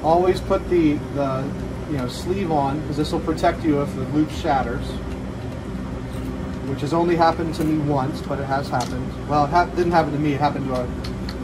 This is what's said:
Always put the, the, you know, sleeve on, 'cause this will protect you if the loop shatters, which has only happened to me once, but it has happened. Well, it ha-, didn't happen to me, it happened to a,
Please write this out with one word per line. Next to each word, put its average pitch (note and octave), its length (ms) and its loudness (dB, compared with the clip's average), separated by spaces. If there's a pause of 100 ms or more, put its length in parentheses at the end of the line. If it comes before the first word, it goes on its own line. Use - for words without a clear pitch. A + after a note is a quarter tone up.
Always F3 360 6
put F#3+ 300 0
the, D#3+ 240 6 (200)
the, C3+ 300 0 (480)
you D3 60 -2
know, B2 100 -2
sleeve F3+ 440 -2
on, D3 360 2
'cause D3 100 -4
this D3+ 140 -2
will E3 80 0
protect D#3+ 440 0
you D3 180 4
if C#3+ 140 -2
the C3+ 80 -4 (140)
loop D3+ 140 2
shatters, B2+ 540 0 (1800)
which C3 140 -4
has C#3+ 120 -2
only E3+ 220 4
happened E3 400 2
to D#3+ 80 0
me D#3 140 2 (100)
once, C3+ 340 0
but C#3 180 -4
it C#3 60 -4
has C3+ 240 -2
happened. B2 380 -2 (220)
Well, D3 160 4
it C#3 40 -2
ha-, F3 160 4
didn't F3 260 0
happen D#3+ 220 4
to C#3+ 60 0
me, D3+ 140 2
it C3+ 80 0
happened C3+ 260 0
to C3 80 -2
a, B2 120 -2 (560)